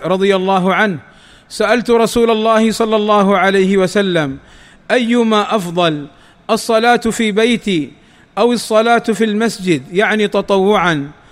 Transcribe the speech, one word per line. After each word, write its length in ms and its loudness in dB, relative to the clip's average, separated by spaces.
رضي 320 0
الله 380 0
عنه: 240 -2
سألت 420 -2
رسول 400 2
الله 400 2
صلى 260 -2
الله 400 2
عليه 400 2
وسلم: 640 0
'أيما 680 0
أفضل، 500 -2
الصلاة 460 2
في 360 -2
بيتي 580 -2
أو 140 2
الصلاة 460 2
في 260 -2
المسجد؟'، 580 -2
يعني 360 0
تطوعا. 800 0